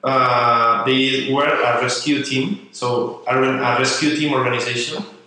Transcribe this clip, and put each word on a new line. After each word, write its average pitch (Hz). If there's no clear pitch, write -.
uh, 127
they 131
were 143
a 120
rescue 131
team, 135
so 120
a 131
re-, 131
a 123
rescue 147
team 147
organization. 120